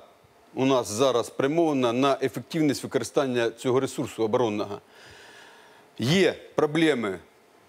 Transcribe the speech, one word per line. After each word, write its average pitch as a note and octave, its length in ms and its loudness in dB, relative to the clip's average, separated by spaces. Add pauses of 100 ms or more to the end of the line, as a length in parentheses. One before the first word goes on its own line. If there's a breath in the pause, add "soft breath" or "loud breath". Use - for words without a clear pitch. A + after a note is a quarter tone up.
(540)
у A#2+ 100 0
нас B2+ 240 2
зараз A#2 380 2
спрямована C#3 640 0
на C3+ 300 2
ефективність C#3 600 -2
використання B2 680 -2
цього B2 300 0
ресурсу C3 440 -4
оборонного. G#2+ 560 -2 (1200 loud breath)
Є D#3 360 2 (200)
проблеми, D3 640 0 (500)